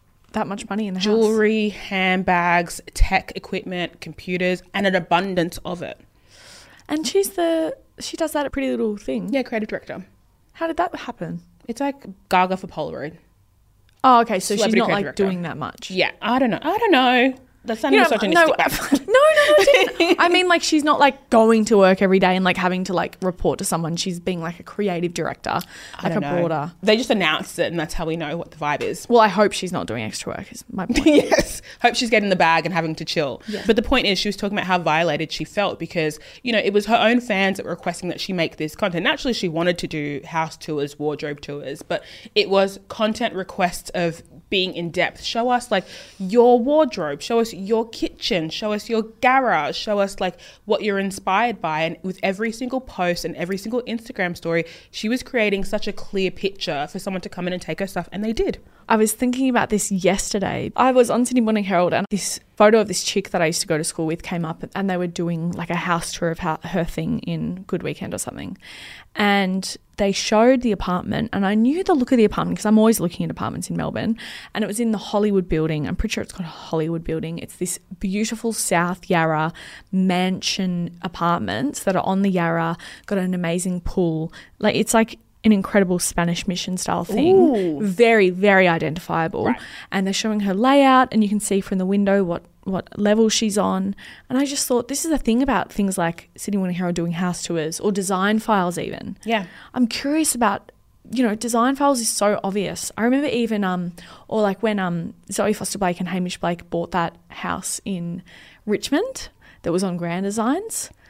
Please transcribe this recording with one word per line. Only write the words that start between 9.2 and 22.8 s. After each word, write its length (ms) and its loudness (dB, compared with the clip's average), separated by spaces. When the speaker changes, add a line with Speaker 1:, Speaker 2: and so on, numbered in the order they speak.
Speaker 2:
Yeah, 100 0
creative 260 -4
director. 360 -10
Speaker 1:
How 120 -6
did 100 -4
that 180 -2
happen? 460 -10
Speaker 2:
It's 120 -10
like 240 -4
Gaga 280 2
for 100 -14
Polaroid. 500 -8
Speaker 1:
Oh, 180 8
okay, 180 0
so 140 -2
she's 80 0
Speaker 2:
Celebrity 180 4
Speaker 1:
not, 60 2
Speaker 2:
creative 100 0
Speaker 1:
like, 80 -2
Speaker 2:
director. 200 -2
Speaker 1:
doing 180 -2
that 140 -8
much. 340 -10
Speaker 2:
Yeah, 200 2
I 180 0
don't 120 2
know. 100 -2
I 180 -2
don't 120 2
know. 440 4
That 140 -6
sounded 200 4
Speaker 1:
You 40 6
know, 80 4
Speaker 2:
misogynistic, 380 4
Speaker 1:
no, 100 2
Speaker 2:
that 340 0
Speaker 1:
<laughs> 140 0
no, 60 0
no, 20 6
I 500 6
didn't. 200 4
Speaker 2:
<laughs> 40 -4
Speaker 1:
I 80 6
mean, 200 4
like, 160 2
she's 180 2
not, 160 2
like, 320 2
going 360 6
to 120 6
work 240 6
every 160 4
day 160 4
and, 100 0
like, 120 2
having 260 0